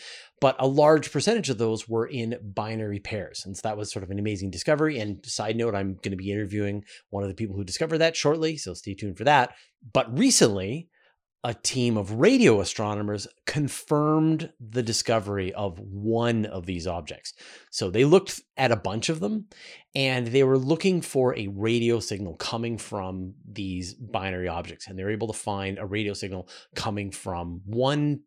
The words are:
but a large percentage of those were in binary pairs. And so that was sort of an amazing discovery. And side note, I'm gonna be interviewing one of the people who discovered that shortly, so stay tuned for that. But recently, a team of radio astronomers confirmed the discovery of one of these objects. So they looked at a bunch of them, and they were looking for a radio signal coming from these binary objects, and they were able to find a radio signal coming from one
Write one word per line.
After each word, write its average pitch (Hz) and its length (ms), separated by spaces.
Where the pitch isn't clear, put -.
but 131 200
a 131 80
large 147 440
percentage 175 380
of 120 80
those 110 320
were 113 160
in 117 380
binary 107 560
pairs. 98 440
And 95 140
so - 60
that 110 140
was 104 140
sort 98 120
of 92 80
an 98 80
amazing 101 320
discovery. 151 480
And 104 260
side 113 300
note, 117 180
I'm 98 300
gonna 98 140
be 95 140
interviewing 101 520
one 101 140
of 98 60
the 95 60
people 101 200
who 98 80
discovered 156 340
that 160 180
shortly, 160 420
so 92 180
stay - 180
tuned 98 240
for 107 60
that. 135 320
But 123 240
recently, 131 720
a 120 100
team 120 440
of 101 160
radio 165 460
astronomers 104 680
confirmed 156 1120
the 117 240
discovery 101 720
of 95 260
one 110 680
of 87 200
these 87 220
objects. 85 460
So 101 200
they 110 160
looked 185 360
at 131 140
a 113 40
bunch 104 320
of 160 120
them, 208 260
and 131 320
they 135 160
were 131 140
looking 165 420
for 127 380
a 104 100
radio 117 520
signal 95 360
coming 117 420
from 95 580
these 95 440
binary 95 540
objects, 85 400
and 95 100
they 92 60
were 101 80
able 107 160
to 107 120
find 98 380
a 101 80
radio 101 280
signal 92 360
coming 101 360
from 87 540
one 139 600